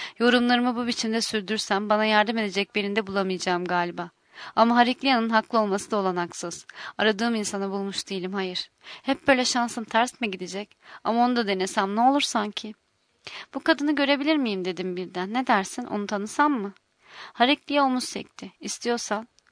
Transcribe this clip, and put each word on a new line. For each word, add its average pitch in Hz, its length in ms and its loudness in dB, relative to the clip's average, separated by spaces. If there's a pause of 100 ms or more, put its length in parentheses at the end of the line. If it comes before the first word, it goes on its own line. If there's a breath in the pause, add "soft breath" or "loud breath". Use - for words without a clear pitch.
(200 loud breath)
Yorumlarımı 240 560 4
bu 233 120 -4
biçimde 226 340 -2
sürdürsem 208 680 -2
bana 214 160 4
yardım 214 320 4
edecek 202 380 -2
birini 202 200 -2
de 214 120 0
bulamayacağım 185 580 -2
galiba. 175 440 -2 (460 loud breath)
Ama 233 200 6
Hariklia'nın 240 540 4
haklı 220 300 2
olması 202 320 0
da 220 60 0
olanaksız. 180 680 -4 (320 loud breath)
Aradığım 220 380 2
insanı 196 360 -4
bulmuş 196 380 -6
değilim, 185 240 -6
hayır. 185 360 -4 (120)
Hep - 460 -6
böyle 254 180 4
şansım 240 380 -2
ters 226 380 0
mi 220 100 -2
gidecek? 185 460 -10 (260 loud breath)
Ama 233 220 4
onu 247 100 2
da 233 120 0
denesem 196 480 0
ne 220 60 2
olur 277 200 4
sanki? 214 520 -4 (800 loud breath)
"Bu 269 60 -6
kadını 302 360 0
görebilir 277 400 2
miyim?" 214 300 0
dedim 180 300 -4
birden. 185 380 -6
"Ne 254 140 -2
dersin? 220 380 0
Onu 208 220 -4
tanısam 214 440 0
mı?" 202 220 -2 (600 loud breath)
Hariklia 285 500 2
omuz 254 200 0
sekti. - 560 -12
"İstiyorsan." 226 680 -6 (240)